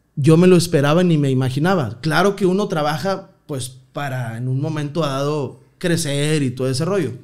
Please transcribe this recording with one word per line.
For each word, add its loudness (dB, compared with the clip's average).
yo 6
me 6
lo 8
esperaba 2
ni 4
me 2
imaginaba. 0
Claro 2
que -2
uno 0
trabaja, -4
pues, -8
para -8
en -6
un -2
momento -4
dado -4
crecer 0
y 0
todo -4
ese -2
rollo. -2